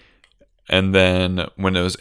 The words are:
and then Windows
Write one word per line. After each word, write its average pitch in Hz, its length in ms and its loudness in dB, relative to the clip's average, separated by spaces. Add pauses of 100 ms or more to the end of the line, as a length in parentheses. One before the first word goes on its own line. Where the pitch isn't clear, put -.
(680)
and 175 240 0
then 92 540 2 (100)
Windows 92 440 -2